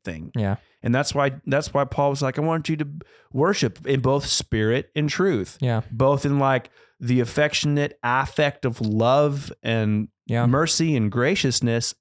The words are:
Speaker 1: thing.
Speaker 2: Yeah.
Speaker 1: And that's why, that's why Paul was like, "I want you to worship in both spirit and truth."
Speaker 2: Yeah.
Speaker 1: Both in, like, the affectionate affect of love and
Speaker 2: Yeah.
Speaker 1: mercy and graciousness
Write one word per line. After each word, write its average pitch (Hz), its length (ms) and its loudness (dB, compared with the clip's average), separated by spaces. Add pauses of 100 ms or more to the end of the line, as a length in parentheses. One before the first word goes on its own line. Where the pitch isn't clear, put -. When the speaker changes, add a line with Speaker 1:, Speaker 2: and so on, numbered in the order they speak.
Speaker 1:
thing. 80 320 -12
Speaker 2:
Yeah. 104 200 0 (260)
Speaker 1:
And 120 140 0
that's 143 180 -2
why, 139 200 0 (120)
that's 139 280 -2
why 143 100 0
Paul 143 280 -2
was 139 100 -4
like, 135 180 -2
"I - 20 -2
want 160 280 -2
you 160 80 -2
to 151 100 -4 (460)
worship 151 520 0
in 131 140 0
both 135 260 0
spirit 113 680 -2
and 151 140 0
truth." 165 500 0
Speaker 2:
Yeah. 117 220 0 (100)
Speaker 1:
Both 131 340 2
in, 143 140 2
like, 135 300 0 (320)
the 123 180 2
affectionate 143 840 0
affect 135 640 -2
of 120 160 -2
love 131 720 2 (100)
and 107 460 0 (180)
Speaker 2:
Yeah. 117 200 0
Speaker 1:
mercy 156 500 2
and 107 160 2
graciousness 123 880 0